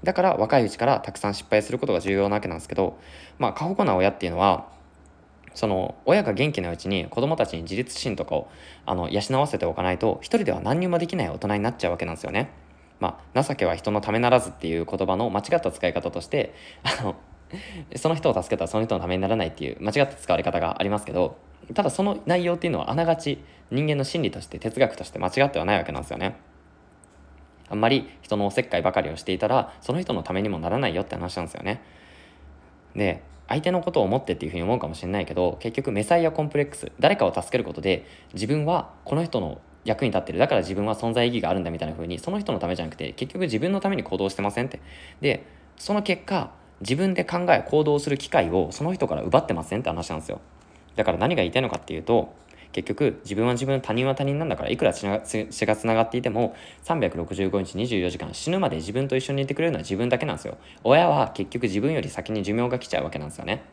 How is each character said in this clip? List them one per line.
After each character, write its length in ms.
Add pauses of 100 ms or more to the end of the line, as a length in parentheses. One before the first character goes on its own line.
だ 120
か 80
ら 120
若 240
い 60
う 40
ち 80
か 100
ら 120
た 120
く 80
さ 100
ん 60
失 140
敗 120
す 100
る 60
こ 80
と 80
が 60
重 140
要 160
な 60
わ 60
け 60
な 80
ん 20
で 40
す 60
け 60
ど、 240 (400)
ま 120
あ、 40
過 120
保 100
護 100
な 100
親 140
っ 60
て 100
い 40
う 20
の 80
は、 280 (880)
そ 120
の、 280 (100)
親 180
が 80
元 220
気 80
な 100
う 60
ち 100
に 220
子 120
供 140
た 120
ち 100
に 60
自 120
立 220
心 180
と 80
か 120
を、 140 (360)
あ 80
の、 160
養 300
わ 80
せ 100
て 80
お 80
か 80
な 100
い 60
と、 240
一 160
人 80
で 60
は 100
何 180
に 80
も 120
で 80
き 80
な 100
い 40
大 100
人 160
に 60
な 100
っ 40
ち 100
ゃ 40
う 20
わ 60
け 80
な 60
ん 40
で 60
す 20
よ 80
ね。 200 (480)
ま 200 (140)
あ、 100
情 120
け 100
は 100
人 160
の 80
た 120
め 80
な 100
ら 100
ず 120
っ 20
て 140
い 120
う 60
言 220
葉 80
の 160
間 80
違 40 (120)
っ 40
た 120
使 160
い 60
方 180
と 100
し 60
て、 260 (300)
あ 200
の、 120 (800)
そ 140
の 60
人 140
を 120
助 60
け 100
た 80
ら 20
そ 100
の 80
人 80
の 80
た 60
め 80
に 80
な 40
ら 80
な 80
い 40
っ 40
て 140
い 60
う 100
間 80
違 160
っ 20
た 60
使 180
わ 60
れ 60
方 160
が 200
あ 40
り 60
ま 100
す 60
け 80
ど、 220 (380)
た 80
だ 80
そ 140
の 240
内 180
容 100
っ 40
て 80
い 20
う 40
の 60
は 120
あ 40
な 100
が 100
ち 280 (280)
人 160
間 100
の 60
心 180
理 100
と 100
し 40
て 140
哲 200
学 160
と 80
し 60
て 80
間 120
違 180
っ 20
て 80
は 80
な 80
い 60
わ 40
け 80
な 80
ん 40
で 40
す 40
よ 80
ね。 180 (1300)
あ 60
ん 60
ま 80
り 180 (140)
人 160
の 80
お 60
せ 100
っ 80
か 80
い 60
ば 80
か 100
り 80
を 60
し 80
て 100
い 60
た 80
ら、 340
そ 120
の 60
人 140
の 80
た 100
め 120
に 60
も 100
な 100
ら 80
な 100
い 80
よ 60
っ 40
て 100
話 220
な 40
ん 60
で 40
す 40
よ 80
ね。 180 (1160)
で、 280 (240)
相 160
手 80
の 100
こ 100
と 100
を 20
思 140
っ 60
て 100
っ 20
て 100
い 40
う 20
ふ 20
う 40
に 40
思 140
う 40
か 80
も 60
し 80
れ 100
な 80
い 60
け 80
ど、 260
結 180
局 140
メ 120
サ 160
イ 80
ア 40
コ 120
ン 60
プ 100
レ 60
ッ 40
ク 80
ス、 220
誰 160
か 100
を 80
助 160
け 80
る 60
こ 100
と 80
で、 240 (280)
自 120
分 220
は 260 (120)
こ 100
の 80
人 180
の 180 (260)
役 200
に 60
立 80
っ 40
て 80
る、 60
だ 100
か 60
ら 80
自 140
分 100
は 80
存 200
在 140
意 20
義 120
が 80
あ 60
る 40
ん 40
だ 80
み 80
た 60
い 20
な 80
風 120
に、 120
そ 100
の 100
人 140
の 60
た 80
め 80
じ 80
ゃ 20
な 60
く 40
て、 180
結 200
局 100
自 140
分 140
の 80
た 100
め 60
に 80
行 140
動 120
し 60
て 80
ま 80
せ 100
ん 60
っ 20
て。 100 (400)
で、 280 (300)
そ 180
の 80
結 200
果、 280 (300)
自 140
分 200
で 100
考 140 (100)
え、 180
行 160
動 160
す 100
る 100
機 100
会 220
を 200
そ 120
の 100
人 140
か 80
ら 80
奪 160
っ 60
て 80
ま 100
せ 120
ん 40
っ 20
て 80
話 220
な 60
ん 20
で 60
す 40
よ。 100 (560)
だ 80
か 80
ら 60
何 180
が 60
言 60
い 40
た 80
い 20
の 80
か 80
っ 40
て 120
い 40
う 60
と、 300 (380)
結 160
局 360
自 100
分 140
は 60
自 120
分、 160
他 120
人 120
は 80
他 100
人 140
な 80
ん 40
だ 60
か 80
ら、 60
い 80
く 80
ら 80
血 140
が、 120
血 460
が 100
つ 120
な 80
が 60
っ 80
て 80
い 40
て 80
も、 260 (280)
三 180
百 160
六 180
十 140
五 100
日 160
二 120
十 120
四 120
時 80
間、 140
死 180
ぬ 80
ま 100
で 80
自 160
分 160
と 80
一 40
緒 120
に 80
い 60
て 80
く 60
れ 40
る 60
の 60
は 40
自 160
分 100
だ 120
け 60
な 80
ん 40
で 60
す 40
よ。 100 (280)
親 240
は 240
結 160
局 140
自 180
分 100
よ 80
り 80
先 240
に 120
寿 100
命 160
が 100
来 80
ち 80
ゃ 60
う 20
わ 60
け 100
な 60
ん 40
で 60
す 40
よ 60
ね。 280